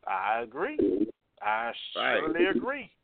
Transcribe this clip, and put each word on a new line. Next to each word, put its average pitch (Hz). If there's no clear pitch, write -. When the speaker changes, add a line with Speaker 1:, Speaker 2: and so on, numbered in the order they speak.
Speaker 1:
I 98
agree. 165
I 107
Speaker 2:
Right. -
Speaker 1:
certainly 127
agree. 247